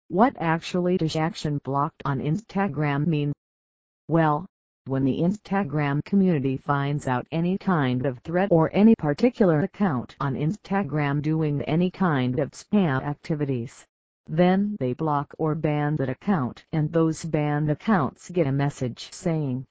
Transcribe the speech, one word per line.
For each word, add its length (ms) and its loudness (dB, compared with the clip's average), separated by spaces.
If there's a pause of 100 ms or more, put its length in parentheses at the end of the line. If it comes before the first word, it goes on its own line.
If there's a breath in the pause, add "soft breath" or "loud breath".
what 280 2
actually 600 0
does 180 -2
action 480 -2
blocked 420 -4
on 140 0
Instagram 880 -2
mean? 260 0 (760)
Well, 380 2 (400)
when 180 -2
the 160 0
Instagram 840 -2
community 540 2
finds 500 -2
out 240 -2
any 260 -2
kind 480 0
of 140 -4
threat 320 -2
or 220 6
any 220 6
particular 640 2
account 580 -2
on 160 -2
Instagram 840 -2
doing 420 0
any 260 2
kind 500 0
of 120 -2
spam 500 0
activities, 840 -4 (420)
then 520 2
they 140 -2
block 440 -2
or 180 0
ban 420 0
that 100 -2
account, 640 -4
and 220 -2
those 320 0
banned 440 0
accounts 600 -2
get 180 0
a 40 0
message 600 -2
saying, 600 -4